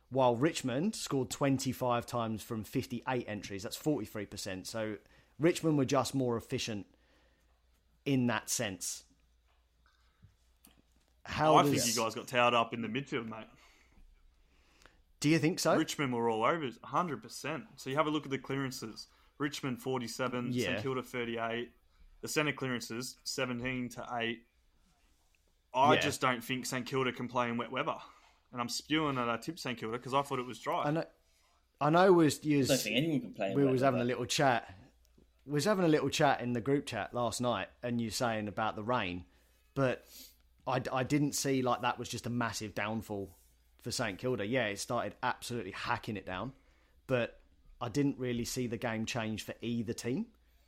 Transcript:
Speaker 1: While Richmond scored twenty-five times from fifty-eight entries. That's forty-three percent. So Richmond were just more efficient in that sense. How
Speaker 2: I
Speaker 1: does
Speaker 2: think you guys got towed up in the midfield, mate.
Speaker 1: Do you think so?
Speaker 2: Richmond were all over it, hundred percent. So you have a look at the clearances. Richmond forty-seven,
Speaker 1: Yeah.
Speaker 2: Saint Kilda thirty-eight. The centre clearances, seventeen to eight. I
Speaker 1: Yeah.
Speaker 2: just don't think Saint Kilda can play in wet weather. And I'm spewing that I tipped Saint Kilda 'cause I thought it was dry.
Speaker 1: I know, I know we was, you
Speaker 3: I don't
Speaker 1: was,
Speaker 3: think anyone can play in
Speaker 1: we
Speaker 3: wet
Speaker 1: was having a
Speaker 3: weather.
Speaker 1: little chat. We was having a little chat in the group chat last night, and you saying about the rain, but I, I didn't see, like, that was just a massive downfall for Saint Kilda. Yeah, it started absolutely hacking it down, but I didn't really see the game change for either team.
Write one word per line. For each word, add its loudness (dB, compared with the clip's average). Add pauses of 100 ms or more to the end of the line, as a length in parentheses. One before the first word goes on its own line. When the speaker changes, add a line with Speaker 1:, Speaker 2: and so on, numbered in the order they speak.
Speaker 1:
While 4
Richmond 0
scored -2
twenty-five 0
times -4
from -6
fifty-eight -4
entries. -6
That's -8
forty-three -2
percent. -8
So -4 (420)
Richmond 2
were 4
just 0
more 0
efficient -6 (1200)
in 2
that -2
sense. -4 (2250)
How 6
Speaker 2:
I 10
Speaker 1:
does 6 (120)
Speaker 2:
think 2
you 2
guys 0
got -8
towed 6
up 4
in -4
the -4
midfield, -4
mate. -12 (1700)
Speaker 1:
Do 4
you 6
think 2
so? 4
Speaker 2:
Richmond 0
were 2
all 2
over 2
it, -6
hundred -4
percent. -8 (120)
So -10
you -2
have 2
a 0
look -2
at -10
the -2
clearances. -6 (300)
Richmond -4
forty-seven, -2
Speaker 1:
Yeah. 0
Speaker 2:
Saint -2
Kilda -2
thirty-eight. -4 (520)
The -8
centre 0
clearances, -6
seventeen -4
to -12 (120)
eight. -2 (1300)
I 8
Speaker 1:
Yeah. 4
Speaker 2:
just 0
don't 2
think -4
Saint -4
Kilda 0
can -8
play 0
in -2
wet -4
weather. -2 (560)
And -8
I'm -2
spewing 0
that 0
I 0
tipped -8
Saint -6
Kilda -4
'cause -6
I 4
thought -4
it -6
was -10
dry. -2
Speaker 1:
I 2
know, 0 (760)
I 4
know 8
we 8
was, 2
you 4
Speaker 3:
I 6
don't 4
Speaker 1:
was, 4
Speaker 3:
think 0
anyone 2
can -12
play 0
in 0
Speaker 1:
we 4
Speaker 3:
wet 4
Speaker 1:
was 2
having 4
a 0
Speaker 3:
weather. 0
Speaker 1:
little -2
chat. 2 (720)
We -6
was 2
having 4
a 6
little 4
chat 4
in 0
the 2
group 2
chat -4
last -2
night, 0 (140)
and -2
you -2
saying 0
about -2
the -8
rain, -2 (500)
but 0 (640)
I, 0 (100)
I 0
didn't 2
see, 0
like, 2
that 0
was -8
just -8
a -4
massive -4
downfall -4 (460)
for -10
Saint -4
Kilda. -2
Yeah, 2
it -2
started -4
absolutely -4
hacking -4
it -8
down, -6 (540)
but -2 (400)
I -4
didn't 0
really -2
see -4
the -4
game -2
change -4
for -10
either -2
team. -4 (400)